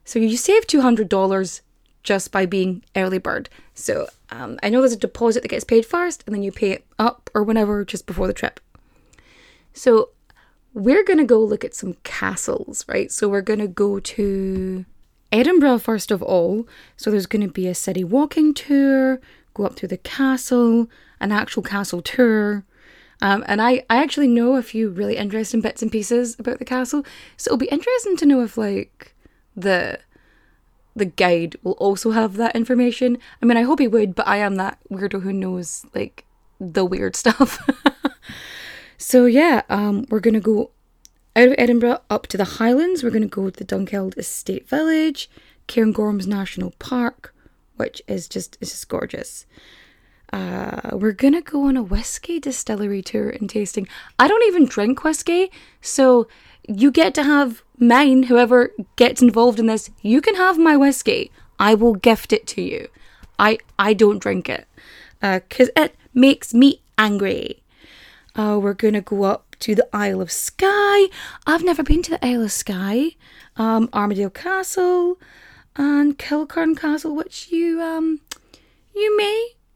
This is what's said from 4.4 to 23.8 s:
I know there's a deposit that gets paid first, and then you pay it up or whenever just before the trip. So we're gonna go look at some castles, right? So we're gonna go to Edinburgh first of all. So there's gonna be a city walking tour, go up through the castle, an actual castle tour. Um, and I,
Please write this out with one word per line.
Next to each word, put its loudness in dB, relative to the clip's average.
I -4
know 4
there's 4
a -4
deposit -2
that -10
gets -6
paid 2
first, -4
and -8
then -4
you -6
pay -2
it -10
up -4
or 0
whenever 0
just -12
before -4
the -4
trip. -8
So 2
we're 2
gonna 2
go 4
look -2
at -12
some -10
castles, -8
right? -6
So -2
we're 0
gonna -2
go -2
to -6
Edinburgh 4
first -4
of -2
all. -2
So -6
there's 0
gonna -2
be -6
a -4
city -6
walking 2
tour, 2
go -4
up -4
through -10
the -8
castle, 0
an -4
actual -4
castle -6
tour. 0
Um, 0
and 0
I, 2